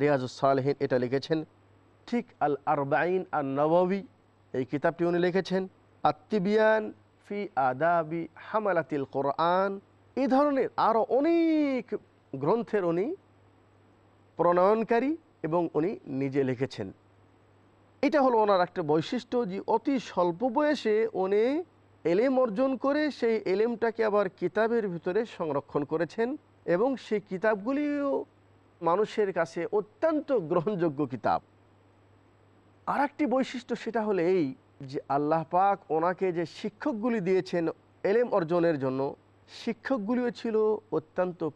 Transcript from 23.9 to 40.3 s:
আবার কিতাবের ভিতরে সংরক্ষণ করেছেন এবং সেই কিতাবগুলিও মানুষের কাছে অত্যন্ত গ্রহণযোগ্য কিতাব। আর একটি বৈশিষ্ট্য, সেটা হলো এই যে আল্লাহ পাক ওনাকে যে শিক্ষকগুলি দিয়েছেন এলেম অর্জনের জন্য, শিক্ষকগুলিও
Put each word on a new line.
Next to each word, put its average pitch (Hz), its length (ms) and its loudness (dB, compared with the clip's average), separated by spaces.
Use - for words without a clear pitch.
আবার 202 240 2
কিতাবের 220 600 0
ভিতরে 180 320 -2
সংরক্ষণ 147 480 -2
করেছেন 170 440 -2
এবং 240 220 2
সেই 208 320 -4
কিতাবগুলিও 269 960 -2
মানুষের 190 520 0
কাছে 170 280 -2
অত্যন্ত 285 560 -2
গ্রহণযোগ্য 170 560 0
কিতাব। 104 340 -2
আর 214 220 0
একটি - 180 -4
বৈশিষ্ট্য, 247 500 -2
সেটা 226 320 -4
হলো 190 140 0
এই 165 320 2
যে 139 180 -10
আল্লাহ 147 420 2
পাক 196 260 2
ওনাকে 180 360 0
যে 170 140 -2
শিক্ষকগুলি 226 760 -4
দিয়েছেন 180 480 0
এলেম 233 220 2
অর্জনের 170 460 2
জন্য, 135 360 -2
শিক্ষকগুলিও 240 680 -2